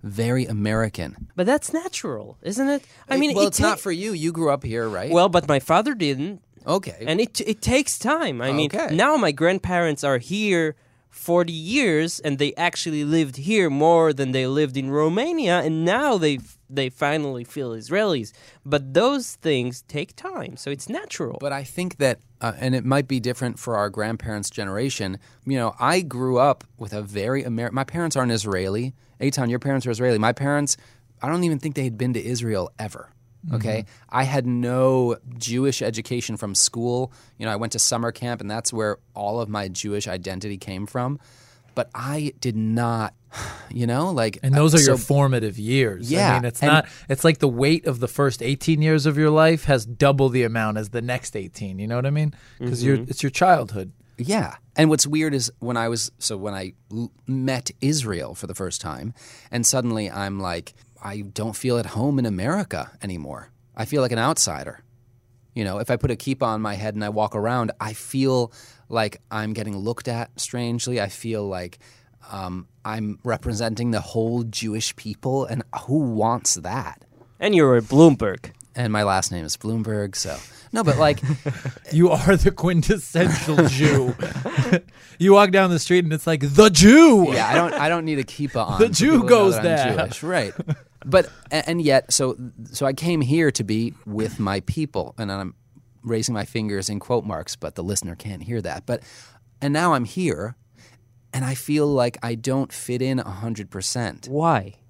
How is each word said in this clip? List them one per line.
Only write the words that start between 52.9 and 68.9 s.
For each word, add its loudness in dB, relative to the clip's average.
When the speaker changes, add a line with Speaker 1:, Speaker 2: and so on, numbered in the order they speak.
Speaker 2:
Mm-hmm. -4
Speaker 3:
it's -6
your 0
childhood. 2
Speaker 1:
Yeah. -2
And 4
what's 4
weird 0
is -4
when -4
I 0
was, -6
so -6
when -8
I -10
l-, -8
met -4
Israel -2
for -14
the -10
first -8
time, -10
and -2
suddenly 0
I'm -6
like, -6
I -10
don't -8
feel -2
at -2
home -2
in 0
America -4
anymore. -10
I -6
feel -2
like 0
an 0
outsider. -2
You -4
know, -4
if -4
I 2
put 0
a -2
kippah -4
on -2
my -4
head -6
and -4
I -4
walk -2
around, -2
I -8
feel -2
like -2